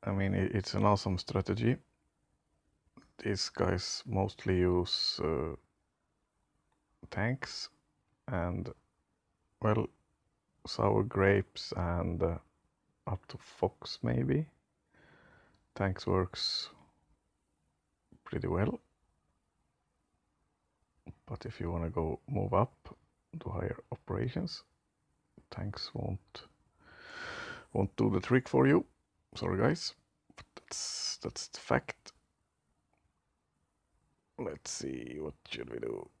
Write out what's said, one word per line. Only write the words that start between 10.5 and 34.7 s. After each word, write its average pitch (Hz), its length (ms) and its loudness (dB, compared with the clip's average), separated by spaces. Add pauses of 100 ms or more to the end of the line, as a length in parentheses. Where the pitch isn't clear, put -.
sour 104 380 4
grapes 98 720 2
and, 85 480 0
uh, 82 140 0 (680)
up - 220 -6
to - 100 -14
fox - 640 -6
maybe. 131 440 2 (1300)
Tanks 98 320 0
works - 640 0 (1500)
pretty - 240 -4
well. 98 320 0 (2500)
But - 200 -10
if - 140 -10
you 85 100 -2
wanna 82 200 -2
go 80 300 0 (100)
move 98 240 0
up - 420 2 (460)
to - 80 -6
higher - 300 -4 (120)
operations, 123 720 -4 (880)
tanks - 420 -6
won't, - 500 -6 (1300)
won't 104 240 2
do 107 120 6
the 95 120 2
trick 127 260 4
for 131 200 6
you. 151 180 6 (500)
Sorry, - 240 -2
guys, - 340 2 (420)
but - 100 -20 (100)
that's, - 680 -6
that's - 280 -8
the - 100 -14
fact. - 540 -2 (2250)
Let's 78 320 -8